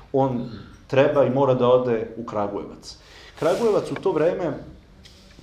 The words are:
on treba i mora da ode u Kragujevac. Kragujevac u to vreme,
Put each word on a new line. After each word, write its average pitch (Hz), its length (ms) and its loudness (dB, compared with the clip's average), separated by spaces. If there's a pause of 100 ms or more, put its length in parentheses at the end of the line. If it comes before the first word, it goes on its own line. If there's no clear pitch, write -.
(120)
on 131 380 0 (360)
treba 139 380 4
i 120 60 0
mora 131 240 2
da 123 140 2
ode 123 480 2
u 113 80 -10
Kragujevac. 101 720 -8 (400)
Kragujevac 185 520 0
u 139 40 -6
to 185 180 -2
vreme, 160 420 0 (880)